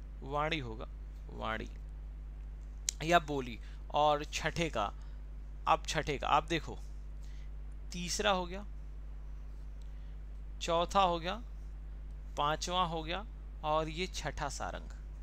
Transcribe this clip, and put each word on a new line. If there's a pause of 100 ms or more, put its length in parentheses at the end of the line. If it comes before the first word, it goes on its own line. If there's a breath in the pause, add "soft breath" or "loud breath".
(240)
वाणी
होगा, (460)
वाणी (1300)
या
बोली। (360 soft breath)
और (100)
छठे
का, (760 soft breath)
अब
छठे
का
आप
देखो, (1120 soft breath)
तीसरा
हो
गया, (2000 soft breath)
चौथा
हो
गया, (960)
पांचवा
हो
गया (380)
और
ये
छठा
सारंग। (340)